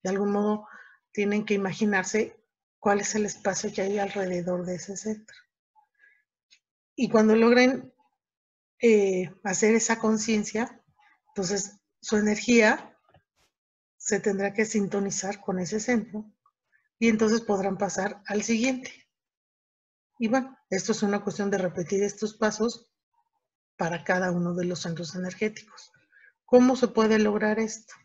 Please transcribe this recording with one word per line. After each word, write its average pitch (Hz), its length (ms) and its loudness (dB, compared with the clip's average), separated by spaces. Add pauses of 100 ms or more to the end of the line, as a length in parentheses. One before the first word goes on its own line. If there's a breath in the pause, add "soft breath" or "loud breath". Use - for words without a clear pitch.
De 190 60 -4
algún 202 220 -2
modo, 208 360 -2 (460 loud breath)
tienen 208 320 -2
que 214 80 -2
imaginarse 196 880 -2 (380)
cuál 202 220 2
es - 140 -4
el 214 100 0
espacio 202 480 -4
que - 80 -4
hay 202 180 -2
alrededor 180 680 -4
de 180 100 -6
ese 190 200 -12
centro. 214 400 -10 (1600 soft breath)
Y 240 140 -2
cuando 220 260 6
logren, 247 580 4 (880)
eh, 196 480 4 (140)
hacer 214 320 2
esa 226 240 0
conciencia, 220 840 -2 (460 soft breath)
entonces 196 500 -6 (220)
su - 160 -2
energía 214 840 4 (1000)
se 202 240 -2
tendrá 196 320 -2
que 220 120 0
sintonizar 202 760 -4
con 185 180 -4
ese 208 220 -4
centro 214 440 -2 (720)
y 226 120 4
entonces 220 320 2
podrán 196 360 -2
pasar 196 480 -4
al 202 180 -2
siguiente. 247 480 -2 (1300)
Y 226 120 -2
bueno, 254 280 -2 (120)
esto 190 240 -2
es 214 100 -2
una 202 200 -2
cuestión 202 280 -4
de 202 60 -2
repetir 185 440 -2
estos 202 320 -4
pasos 220 580 -4 (840)
para 170 260 -4
cada 185 280 0
uno 175 220 -2
de 175 120 -4
los 175 160 -4
centros 170 340 -8
energéticos. 185 760 -8 (540 soft breath)
¿Cómo 247 300 6
se 247 120 0
puede 220 320 4
lograr 214 400 2
esto? - 340 -6 (120)